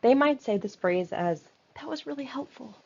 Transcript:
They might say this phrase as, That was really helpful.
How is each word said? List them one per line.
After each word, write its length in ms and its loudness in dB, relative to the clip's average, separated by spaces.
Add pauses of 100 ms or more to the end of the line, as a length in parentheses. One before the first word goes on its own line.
They 140 8
might 260 4
say 160 0
this 180 -4
phrase 380 0
as, 360 -2 (260)
That 120 -14
was 200 -8
really 180 -8
helpful. 500 -12 (100)